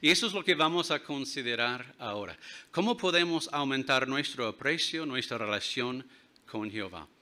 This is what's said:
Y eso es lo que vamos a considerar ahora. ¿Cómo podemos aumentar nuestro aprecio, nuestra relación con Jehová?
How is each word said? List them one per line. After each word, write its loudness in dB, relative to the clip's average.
Y 6
eso 4
es -2
lo -4
que 4
vamos 2
a 0
considerar -4
ahora. -6
¿Cómo 2
podemos 2
aumentar 2
nuestro -2
aprecio, -2
nuestra -2
relación -2
con -6
Jehová? -8